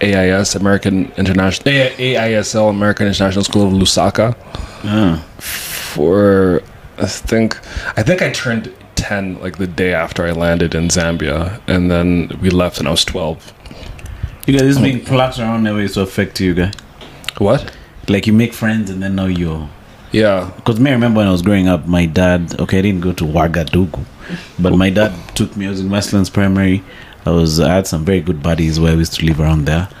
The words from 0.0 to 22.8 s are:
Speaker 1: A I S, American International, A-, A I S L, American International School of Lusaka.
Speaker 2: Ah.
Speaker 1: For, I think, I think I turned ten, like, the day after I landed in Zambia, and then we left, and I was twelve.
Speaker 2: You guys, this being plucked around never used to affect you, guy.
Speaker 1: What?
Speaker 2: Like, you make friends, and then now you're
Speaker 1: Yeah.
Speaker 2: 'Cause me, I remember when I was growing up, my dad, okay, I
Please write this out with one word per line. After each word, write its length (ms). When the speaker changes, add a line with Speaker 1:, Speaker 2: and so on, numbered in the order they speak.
Speaker 1:
A 120
I 140
S, 140
American 640
International, 560
A-, 260
A 180
I 180
S 200
L, 140
American 380
International 380
School 220
of 60
Lusaka. 640
Speaker 2:
Ah. 400
Speaker 1:
For, 1200
I 80
think, 520
I 40
think 200
I 80
turned 420
ten, 460
like, 180
the 80
day 280
after 320
I 60
landed 420
in 140
Zambia, 800
and 240
then 500
we 100
left, 280
and 100
I 20
was 140
twelve. 480
Speaker 2:
You 120
guys, 40
this 40
being 260
plucked 340
around 260
never 160
used 140
to 80
affect 380
you, 140
guy. 160
Speaker 1:
What? 340
Speaker 2:
Like, 180
you 60
make 200
friends, 380
and 120
then 140
now 100
you're 420
Speaker 1:
Yeah. 380
Speaker 2:
'Cause 140
me, 120
I 40
remember 240
when 80
I 60
was 100
growing 260
up, 200
my 180
dad, 540
okay, 180
I 40